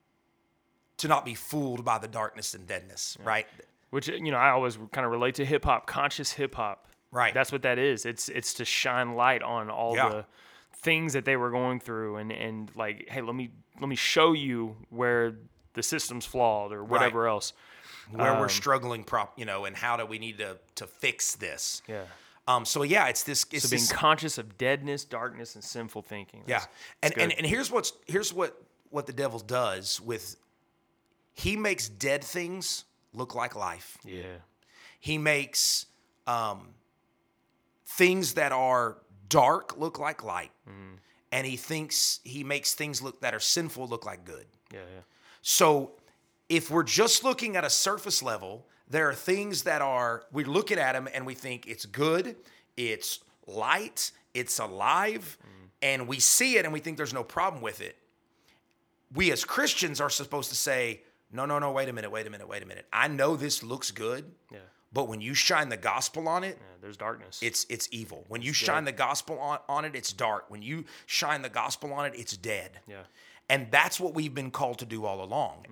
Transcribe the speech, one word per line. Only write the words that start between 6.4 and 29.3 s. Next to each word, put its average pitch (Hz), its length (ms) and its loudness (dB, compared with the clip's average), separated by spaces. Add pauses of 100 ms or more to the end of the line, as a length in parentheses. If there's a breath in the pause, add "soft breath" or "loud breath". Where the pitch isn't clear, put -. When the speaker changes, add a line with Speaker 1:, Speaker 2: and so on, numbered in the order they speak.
Speaker 2:
hop. 104 320 -6 (240)
Speaker 1:
Right. 120 220 4
Speaker 2:
That's 131 180 4
what 139 100 -2
that 123 180 2
is. 127 260 2
It's, 117 220 -6
it's - 280 -4
to 117 100 -4
shine 123 500 2
light 123 260 6
on 117 280 -2
all 117 260 0
Speaker 1:
Yeah. 123 140 6
Speaker 2:
the 107 160 -4 (560 loud breath)
things 160 320 2
that 131 120 0
they 135 120 4
were 120 140 0
going 127 280 0
through 110 380 -6
and, 107 140 -6
and 110 440 -8
like, 107 340 -6
"Hey, 131 120 -6
let 117 140 -6
me, 123 160 -6 (300)
let 139 80 -2
me 131 60 -2
show 160 380 6
you 120 420 -2 (140)
where 117 460 2 (380)
the 117 100 -4
system's 123 420 -2
flawed," 107 460 2
or 104 100 -8
Speaker 1:
Right. 110 100 -8
Speaker 2:
whatever 117 360 4
else. 104 260 0 (580 loud breath)
Speaker 1:
Where 113 240 4
we're 107 80 4
Speaker 2:
Um, 101 60 2
Speaker 1:
struggling 120 540 2
prop-, 104 340 -2
you 117 80 -8
know, 98 200 -4
and 98 100 -6
how 120 220 0
do 113 80 -2
we 110 140 -6
need 110 200 -10
to, 95 180 -8 (180)
to - 120 -10
fix - 480 -2
this? - 520 -6
Speaker 2:
Yeah. 104 180 -8 (420 loud breath)
Speaker 1:
Um, 123 180 2
so - 180 0
yeah, 165 240 4
it's - 160 0
this, 143 280 0
it's 147 140 -2
Speaker 2:
So 120 40 2
being 123 120 2
Speaker 1:
this 117 100 2
Speaker 2:
conscious 156 460 4
of 107 200 -12
deadness, 139 460 0
darkness, 120 520 -8
and 104 80 -18
sinful 113 400 -8
thinking. 107 440 -14
Speaker 1:
Yeah. 120 120 2
Speaker 2:
That's, - 60 -6 (380 loud breath)
Speaker 1:
And, 151 100 6
Speaker 2:
that's - 100 2
Speaker 1:
and, 165 80 2
Speaker 2:
good. - 80 -2
Speaker 1:
and 160 80 2
here's 233 240 0
what's, 240 220 0 (140)
here's 196 260 0
what, 175 300 -2 (260)
what 143 160 -4
the 139 80 -10
devil 120 260 -2